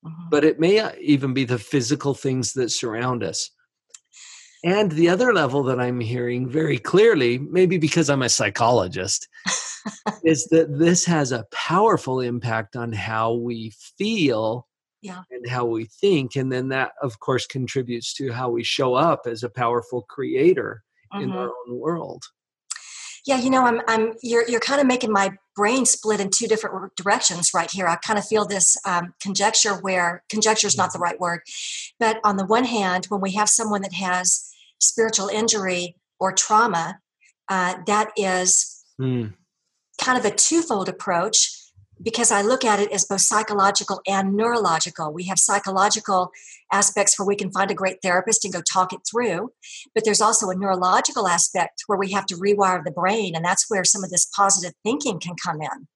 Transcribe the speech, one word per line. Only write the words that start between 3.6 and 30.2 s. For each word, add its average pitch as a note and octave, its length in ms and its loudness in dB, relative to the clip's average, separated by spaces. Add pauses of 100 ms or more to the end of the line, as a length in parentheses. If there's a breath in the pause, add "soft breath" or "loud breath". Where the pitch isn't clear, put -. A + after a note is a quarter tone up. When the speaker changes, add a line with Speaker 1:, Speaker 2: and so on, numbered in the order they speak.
Speaker 2:
And G3 280 2
the E3 160 4
other A3+ 240 4
level C#3+ 320 2
that B2+ 160 0
I'm B2 200 -2
hearing B2 480 -2
very D3 300 0
clearly, D#3+ 600 4
maybe E3+ 400 2
because D3+ 320 2
I'm C3+ 120 2
a A#2+ 60 0
psychologist, G2+ 1000 0 (180)
Speaker 1:
<laughs> - 800 -8
Speaker 2:
is D#3+ 260 2
that D#3+ 280 4
this E3+ 260 4
has D3+ 280 2
a A2+ 200 -6
powerful E3+ 680 2
impact A#2+ 560 -4
on A#2 160 -6
how A2 420 -2
we A#2 380 -6 (260)
feel B2 680 0 (340)
Speaker 1:
Yeah. F#3 300 -14
Speaker 2:
and B2 180 -12
how B2 180 -4
we A2+ 180 -2
think. D3 520 0
And C3 160 -2
then B2+ 160 -2
that, C3 240 -2 (100)
of B2 180 -6
course, B2+ 260 -2
contributes A#2+ 680 -6
to C3+ 180 -6
how B2 180 -4
we A#2 140 -4
show D#3+ 300 0
up D3+ 320 2
as A2+ 180 -6
a A#2+ 40 -6
powerful A#2+ 540 -2
creator B2+ 800 0 (320)
in G3+ 160 -6
Speaker 1:
Mm-hmm. - 80 -6
Speaker 2:
our B2 120 -6
own B2 280 -12
world. D#3 460 -6 (1000 loud breath)
Speaker 1:
Yeah, C4+ 120 0
you B3+ 120 0
know, C4 140 4
I'm, A#3 240 2
I'm, A3 340 2
you're, A#3 260 2
you're A#3 120 0
kinda C#4 240 2
making B3+ 280 2
my G3 200 2 (220)
brain A#3 300 2
split G#3+ 360 0
in G3 100 -2
two A3+ 160 0
different G#3+ 300 -2
r-, - 200 -12
directions F#3 580 0
right E3+ 160 0
here. F#3 160 -2
I E3+ 100 2
kinda G#3 260 -2
feel G#3 240 0
this, F#3 300 2 (100)
um, F3 340 -2
conjecture G3+ 540 2
where, F3+ 560 -2